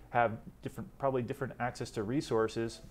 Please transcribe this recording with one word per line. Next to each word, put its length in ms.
have 280
different, 340
probably 240
different 380
access 320
to 120
resources, 880